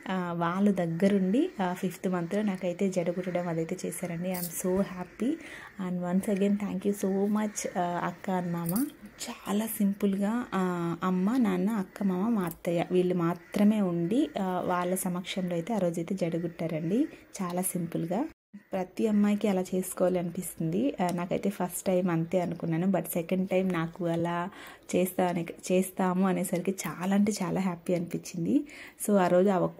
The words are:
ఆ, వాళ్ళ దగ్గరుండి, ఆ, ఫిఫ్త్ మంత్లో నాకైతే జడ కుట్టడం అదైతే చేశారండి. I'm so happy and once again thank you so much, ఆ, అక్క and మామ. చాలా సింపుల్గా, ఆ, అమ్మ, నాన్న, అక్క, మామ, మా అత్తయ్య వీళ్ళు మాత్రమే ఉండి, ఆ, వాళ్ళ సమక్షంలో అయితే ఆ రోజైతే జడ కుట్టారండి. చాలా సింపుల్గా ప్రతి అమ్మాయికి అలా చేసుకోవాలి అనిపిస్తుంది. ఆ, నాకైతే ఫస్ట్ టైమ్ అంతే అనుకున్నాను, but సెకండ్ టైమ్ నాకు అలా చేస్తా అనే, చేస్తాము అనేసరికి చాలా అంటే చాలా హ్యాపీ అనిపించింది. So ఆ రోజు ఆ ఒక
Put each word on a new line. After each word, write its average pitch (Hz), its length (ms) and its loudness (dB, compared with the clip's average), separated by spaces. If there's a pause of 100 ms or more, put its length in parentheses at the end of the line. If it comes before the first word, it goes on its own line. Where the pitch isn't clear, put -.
ఆ, 180 240 -2
వాళ్ళ 175 380 2
దగ్గరుండి, 190 800 2 (120)
ఆ, 180 100 0
ఫిఫ్త్ 180 360 -4
మంత్లో 180 340 -2
నాకైతే 185 460 -2
జడ 185 220 0
కుట్టడం 180 380 -2
అదైతే 165 280 -2 (100)
చేశారండి. 175 460 -4
I'm 175 340 -6
so 185 140 2
happy 190 540 -2 (520)
and 180 140 -2
once 190 380 0
again 202 260 4
thank 190 220 -4
you 202 80 2 (120)
so 196 200 2 (100)
much, 214 420 -4
ఆ, 175 260 0
అక్క 180 380 -2
and 175 100 -2
మామ. 170 340 0 (440)
చాలా 214 360 -2
సింపుల్గా, 202 760 0 (100)
ఆ, 175 480 0
అమ్మ, 185 340 2
నాన్న, 196 340 2
అక్క, 208 320 -4
మామ, 190 260 2
మా 220 140 2
అత్తయ్య 170 480 0
వీళ్ళు 180 240 4
మాత్రమే 202 680 2
ఉండి, 185 500 2 (100)
ఆ, 185 260 0
వాళ్ళ 180 280 0
సమక్షంలో 180 600 -2
అయితే 170 200 -2
ఆ 208 40 0
రోజైతే 175 360 0
జడ 170 280 -2
కుట్టారండి. 170 680 -2 (340)
చాలా 180 200 -2
సింపుల్గా 175 600 -2 (480)
ప్రతి 190 340 -2
అమ్మాయికి 208 420 4
అలా 185 160 2 (100)
చేసుకోవాలి 180 440 2
అనిపిస్తుంది. 180 840 -2
ఆ, 180 120 2
నాకైతే 180 360 -2
ఫస్ట్ - 360 -4
టైమ్ 180 240 2
అంతే 165 300 0
అనుకున్నాను, 165 460 -2
but 175 220 0
సెకండ్ 185 420 -2
టైమ్ 185 220 2
నాకు 165 340 -2
అలా 170 440 0 (460)
చేస్తా 180 320 2
అనే, 175 180 -2 (260)
చేస్తాము 185 560 2
అనేసరికి 180 420 0
చాలా 180 440 -2
అంటే 208 180 4 (100)
చాలా 170 180 0
హ్యాపీ 180 340 -2
అనిపించింది. 170 680 0 (440)
So 208 80 6
ఆ 185 100 6
రోజు 180 220 6
ఆ 190 100 4
ఒక 165 220 2